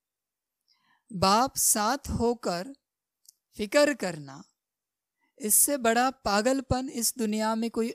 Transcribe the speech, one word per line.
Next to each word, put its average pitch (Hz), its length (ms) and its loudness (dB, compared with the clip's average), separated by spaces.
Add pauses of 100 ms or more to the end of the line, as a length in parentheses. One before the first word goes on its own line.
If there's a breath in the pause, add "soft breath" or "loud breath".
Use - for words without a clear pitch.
(1120)
बाप 202 460 2
साथ 226 540 0
होकर 226 640 -2 (840)
फिक्र 294 380 2
करना, 151 480 -8 (960)
इससे 247 380 2
बड़ा 240 340 2
पागलपन 254 800 0
इस - 300 -4
दुनिया 220 360 -2
में 226 160 -4
कोई 226 240 -2